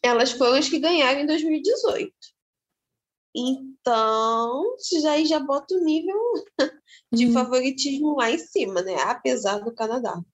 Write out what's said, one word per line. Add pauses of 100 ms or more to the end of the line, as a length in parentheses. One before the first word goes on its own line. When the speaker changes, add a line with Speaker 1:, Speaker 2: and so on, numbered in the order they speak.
Speaker 1:
elas
foram
as
que
ganharam
em
dois
mil
e
dezoito. (960)
Então, (240)
já,
aí
já
bota
o
nível (420)
<laughs> (300)
de
Speaker 2:
Uhum.
Speaker 1:
favoritismo
lá
em
cima,
né?
Apesar
do
Canadá. (140)